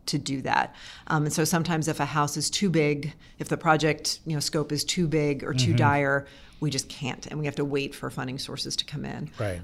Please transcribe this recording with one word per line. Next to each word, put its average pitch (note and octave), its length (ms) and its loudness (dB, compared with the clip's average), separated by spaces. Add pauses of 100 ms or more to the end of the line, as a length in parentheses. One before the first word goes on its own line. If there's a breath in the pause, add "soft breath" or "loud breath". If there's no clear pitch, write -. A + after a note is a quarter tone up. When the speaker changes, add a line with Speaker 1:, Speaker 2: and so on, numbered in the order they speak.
Speaker 1:
to D#3 100 0
do C3+ 240 -2
that. - 320 -2 (320 loud breath)
Um, D3+ 200 2
and D3 60 -2
so D#3+ 140 0
sometimes D#3+ 420 0
if D3+ 120 -2
a D3 60 0
house D3 320 0
is D3 120 0
too G3 220 0
big, D3 420 2 (240 soft breath)
if D3 120 -8
the D3+ 80 0
project, D#3 680 2
you D#3+ 80 -2
know, D3 60 0
scope D3 320 -2
is D3 120 0
too F3+ 240 0
big D3 360 2
or C#3+ 100 -2
too B2+ 140 4
Speaker 2:
Mm-hmm. A2 80 6
Speaker 1:
dire, C#3+ 500 4 (340 soft breath)
we D3+ 120 0
just C#3 180 -4
can't, - 400 -8
and D3 100 -4
we D3+ 60 -2
have C#3+ 120 -2
to D3 80 0
wait C#3 280 -2
for C3 160 -8
funding B2+ 300 -6
sources - 380 -6
to - 80 -4
come D3 200 -8
in. C#3+ 240 -8 (100)
Speaker 2:
Right. F#2+ 240 -2